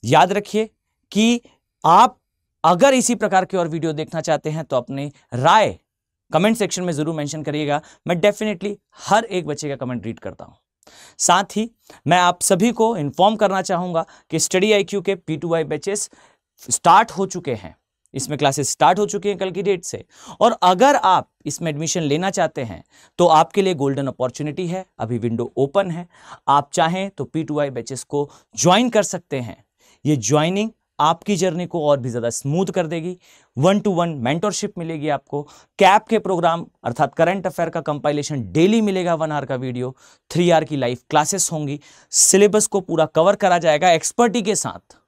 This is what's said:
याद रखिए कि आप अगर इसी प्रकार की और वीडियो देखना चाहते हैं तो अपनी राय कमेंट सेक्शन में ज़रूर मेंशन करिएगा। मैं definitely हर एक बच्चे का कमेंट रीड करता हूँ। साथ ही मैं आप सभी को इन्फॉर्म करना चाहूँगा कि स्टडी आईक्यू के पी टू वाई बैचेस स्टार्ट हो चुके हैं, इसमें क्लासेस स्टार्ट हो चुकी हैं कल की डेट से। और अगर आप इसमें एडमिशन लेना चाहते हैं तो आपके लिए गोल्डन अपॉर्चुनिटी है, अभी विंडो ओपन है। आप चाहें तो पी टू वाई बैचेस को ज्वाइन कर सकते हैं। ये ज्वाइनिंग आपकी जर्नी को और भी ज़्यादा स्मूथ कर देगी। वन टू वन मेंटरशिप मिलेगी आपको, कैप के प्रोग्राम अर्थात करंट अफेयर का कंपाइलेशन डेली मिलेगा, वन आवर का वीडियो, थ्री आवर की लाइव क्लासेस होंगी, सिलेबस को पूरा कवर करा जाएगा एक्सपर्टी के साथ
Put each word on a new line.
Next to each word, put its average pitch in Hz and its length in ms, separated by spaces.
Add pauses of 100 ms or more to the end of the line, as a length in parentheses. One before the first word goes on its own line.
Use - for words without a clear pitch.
याद 160 280
रखिए 208 360 (440)
कि 233 280 (440)
आप 190 320 (480)
अगर 180 300
इसी 240 200
प्रकार 190 300
की 190 120
और 170 120
वीडियो 160 240
देखना 156 280
चाहते 156 300
हैं 156 140
तो - 120
अपनी 139 340 (240)
राय 143 440 (540)
कमेंट 202 240
सेक्शन 180 260
में 180 100
ज़रूर 151 220
मेंशन 151 280
करिएगा। 147 380 (260)
मैं 175 100
definitely 202 580 (240)
हर 220 260
एक 185 220
बच्चे 147 220
का 139 80
कमेंट 123 300
रीड 113 120
करता - 260
हूँ। - 120 (600)
साथ 185 380
ही 220 120 (380)
मैं 170 120
आप 180 240
सभी 196 300
को 226 240
इन्फॉर्म 175 400
करना 190 260
चाहूँगा 175 420 (260)
कि 165 80
स्टडी 185 340
आईक्यू 202 280
के 196 160
पी 160 200
टू 165 120
वाई 165 160
बैचेस 156 440 (540)
स्टार्ट 180 480
हो 190 160
चुके 170 280
हैं, 85 200 (400)
इसमें 139 240
क्लासेस 139 320
स्टार्ट 175 280
हो 208 80
चुकी 202 220
हैं 196 100
कल 190 120
की 185 120
डेट 180 220
से। - 200 (360)
और - 220
अगर 190 340
आप 185 320 (180)
इसमें 160 240
एडमिशन 156 320
लेना 160 280
चाहते 156 340
हैं 95 180 (360)
तो 175 100
आपके 165 340
लिए 190 120
गोल्डन 139 320
अपॉर्चुनिटी 143 600
है, 185 180 (140)
अभी 113 200
विंडो 117 380
ओपन 156 340
है। 170 160 (420)
आप 143 240
चाहें 185 380
तो 143 140
पी 156 200
टू 151 100
वाई 147 160
बैचेस 127 340
को 143 240 (260)
ज्वाइन 208 360
कर 214 140
सकते 165 360
हैं। - 240 (400)
ये 151 140
ज्वाइनिंग 156 520 (300)
आपकी 170 360
जर्नी 175 300
को 165 220
और 143 100
भी 123 120
ज़्यादा 117 200
स्मूथ 156 360
कर 180 200
देगी। 170 300 (400)
वन 185 240
टू 202 120
वन 170 260
मेंटरशिप 170 600
मिलेगी 160 300
आपको, 143 340 (360)
कैप 196 300
के 226 100
प्रोग्राम 170 460 (200)
अर्थात 127 300
करंट 175 320
अफेयर 170 220
का 160 120
कंपाइलेशन 147 640 (100)
डेली 196 280
मिलेगा, 185 340
वन 156 180
आवर 143 140
का 139 100
वीडियो, 127 380 (360)
थ्री 175 200
आवर 160 140
की 147 120
लाइव 123 220 (120)
क्लासेस 156 420
होंगी, 147 260 (340)
सिलेबस 208 540
को 196 140
पूरा 160 260
कवर 175 300
करा 180 220
जाएगा 160 320
एक्सपर्टी 220 520
के 202 120
साथ - 420 (120)